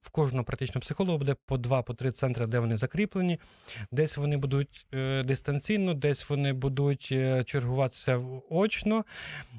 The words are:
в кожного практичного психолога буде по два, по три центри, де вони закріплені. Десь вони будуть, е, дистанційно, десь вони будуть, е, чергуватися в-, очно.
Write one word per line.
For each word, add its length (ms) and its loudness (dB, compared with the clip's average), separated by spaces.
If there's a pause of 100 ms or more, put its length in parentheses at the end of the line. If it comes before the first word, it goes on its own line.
в 80 -20
кожного 340 2
практичного 380 -4
психолога 360 0
буде 180 2 (100)
по 120 0
два, 240 2
по 120 -4
три 180 -2
центри, 360 0
де 120 2
вони 180 2
закріплені. 600 0 (520)
Десь 260 0
вони 200 0
будуть, 560 -2
е, 300 0
дистанційно, 720 0
десь 360 0
вони 240 0
будуть, 580 0
е, 320 2
чергуватися 760 0
в-, 320 -8
очно. 560 0 (540)